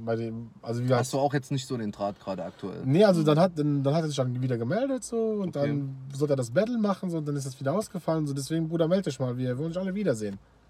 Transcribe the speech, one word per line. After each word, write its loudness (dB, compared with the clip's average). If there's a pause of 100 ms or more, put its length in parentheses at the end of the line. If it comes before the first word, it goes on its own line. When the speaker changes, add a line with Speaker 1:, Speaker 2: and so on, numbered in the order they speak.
Speaker 1:
bei 0
dem, -6 (100)
also -4
wie -2
gesagt 4
Speaker 2:
Hast -4
du 0
auch 2
jetzt -2
nicht -2
so -4
den -4
Draht -4
gerade -6
aktuell? -10
Speaker 1:
Nee, 6
also 6
dann 6
hat, 4
dann, 2
dann 2
hat 2
er -2
sich -6
dann -2
wieder 0
gemeldet, -2
so, -6
und -2
Speaker 2:
Okay. 0
Speaker 1:
dann -2 (180)
sollte 2
er 6
das -2
Battle 2
machen, 0
so, -2
und -4
dann -2
ist -4
das -12
wieder 0
ausgefallen, -2
so, -4
deswegen, -2
Bruder, 2
melde 2
dich -6
mal, -2
wir -2
wollen -4
uns -6
alle -4
wiedersehen. 0 (320)